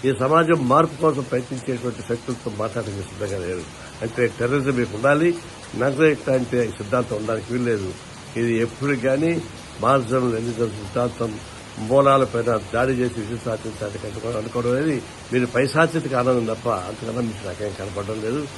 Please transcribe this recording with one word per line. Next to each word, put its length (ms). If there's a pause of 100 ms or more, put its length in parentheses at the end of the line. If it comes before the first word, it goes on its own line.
ఈ 40 (100)
సమాజం 380 (120)
మార్పు 320
కోసం 280
ప్రయత్నించేటువంటి 760
శక్తులతో 400 (120)
మాట్లాడడానికి 500
సిద్ధంగా 360
లేరు. 180 (380)
అంటే 200 (160)
టెర్రరిజం 400
మీకు 200
ఉండాలి, 300 (540)
నక్సలైట్ 440 (100)
అంటే 240 (180)
సిద్ధాంతం 400
ఉండడానికి 340
వీల్లేదు. 380 (500)
ఇది 140 (100)
ఎప్పుడు 300 (100)
కానీ 260 (540)
మార్క్సిజం 480
లెనినిజం 380 (100)
సిద్ధాంతం 500 (580)
మూలాలపైన 600 (240)
దాడి 260
చేసి 200
విజయం 240
సాధించాలని 960
అనుకోవడం 320
అనేది 240 (340)
మీరు 240
పైశాచిక 680
ఆనందం 300
తప్ప 160 (200)
అంతకన్నా 400
మీకు 200
నాకేం 300
కనపడడం 480
లేదు. 140 (180)